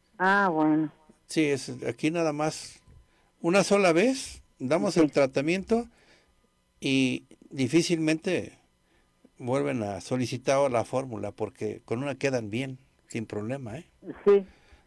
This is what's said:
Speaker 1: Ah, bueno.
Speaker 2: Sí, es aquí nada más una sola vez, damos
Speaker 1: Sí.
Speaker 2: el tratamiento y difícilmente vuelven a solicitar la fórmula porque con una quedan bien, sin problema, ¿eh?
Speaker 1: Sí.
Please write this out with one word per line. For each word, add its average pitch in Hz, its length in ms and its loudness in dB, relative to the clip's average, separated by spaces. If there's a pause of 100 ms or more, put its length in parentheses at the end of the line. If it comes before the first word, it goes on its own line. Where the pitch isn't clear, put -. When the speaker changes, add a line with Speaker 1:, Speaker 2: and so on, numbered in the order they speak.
(180)
Speaker 1:
Ah, 196 340 4
bueno. 156 400 2 (360)
Speaker 2:
Sí, 160 160 0
es 143 260 -2 (160)
aquí 139 240 -2
nada 165 220 0
más 151 480 -6 (600)
una 180 240 2
sola 202 260 4
vez, 240 500 0 (180)
damos 165 340 0
Speaker 1:
Sí. 170 80 4
Speaker 2:
el 147 100 4
tratamiento 170 760 0 (920)
y 135 460 0 (240)
difícilmente 156 1080 0 (800)
vuelven 131 460 -2
a 101 180 -6
solicitar 131 680 -2
la 113 140 0
fórmula 113 460 -6
porque 104 540 -8
con 120 160 -4
una 139 140 -6
quedan 123 340 -2
bien, 131 300 -8 (280)
sin 110 180 -8
problema, 113 540 -8
¿eh? 180 60 -20 (400)
Speaker 1:
Sí. 202 200 6 (420)